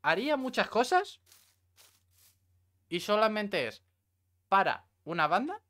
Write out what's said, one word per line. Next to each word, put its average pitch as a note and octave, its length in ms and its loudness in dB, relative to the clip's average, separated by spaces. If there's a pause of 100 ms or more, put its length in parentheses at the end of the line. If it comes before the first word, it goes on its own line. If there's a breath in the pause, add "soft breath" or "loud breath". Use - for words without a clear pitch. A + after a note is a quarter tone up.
haría G#3+ 340 0
muchas B3+ 320 -2
cosas C4+ 520 0 (1700)
y F3 120 -4
solamente G#3 680 0
es - 140 -14 (680)
para F#3+ 380 0 (180)
una D#3+ 240 0
banda C4+ 420 -2